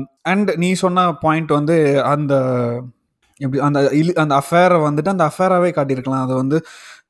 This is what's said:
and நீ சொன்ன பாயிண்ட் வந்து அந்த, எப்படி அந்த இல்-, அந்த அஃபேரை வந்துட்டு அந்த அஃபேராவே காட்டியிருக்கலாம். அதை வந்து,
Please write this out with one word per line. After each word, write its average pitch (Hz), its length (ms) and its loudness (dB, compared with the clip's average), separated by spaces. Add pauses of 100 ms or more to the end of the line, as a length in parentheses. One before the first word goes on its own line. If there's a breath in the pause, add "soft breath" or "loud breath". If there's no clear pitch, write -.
(240)
and 190 320 0
நீ 180 180 0
சொன்ன 180 400 0
பாயிண்ட் 156 380 -2
வந்து 147 520 2
அந்த, 143 320 0 (1000)
எப்படி 135 260 -2
அந்த 143 300 2
இல்-, 165 200 2
அந்த 151 220 0
அஃபேரை 175 420 2
வந்துட்டு 151 300 -2
அந்த 175 300 0
அஃபேராவே 180 340 2
காட்டியிருக்கலாம். 135 500 -2
அதை 131 140 -2
வந்து, 135 300 -2 (440 loud breath)